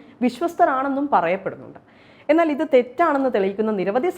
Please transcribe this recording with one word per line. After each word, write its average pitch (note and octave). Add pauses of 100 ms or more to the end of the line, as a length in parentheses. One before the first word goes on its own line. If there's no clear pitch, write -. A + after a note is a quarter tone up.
(240)
വിശ്വസ്തരാണെന്നും C#4
പറയപ്പെടുന്നുണ്ട്. E3+ (520)
എന്നാൽ E4
ഇത് C#4+ (100)
തെറ്റാണെന്ന് C4+
തെളിയിക്കുന്ന G#3
നിരവധി A3+